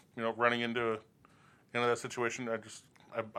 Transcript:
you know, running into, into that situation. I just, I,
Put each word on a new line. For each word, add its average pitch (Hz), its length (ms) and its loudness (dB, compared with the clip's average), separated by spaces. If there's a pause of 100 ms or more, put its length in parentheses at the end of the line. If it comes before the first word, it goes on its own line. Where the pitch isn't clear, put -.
(160)
you 120 80 -4
know, 113 140 0
running 120 240 4
into, 117 320 0 (800)
into 120 140 2
that 117 120 6
situation. 123 500 -4
I 113 80 0
just, 107 260 -14 (320)
I, 113 60 -2 (180)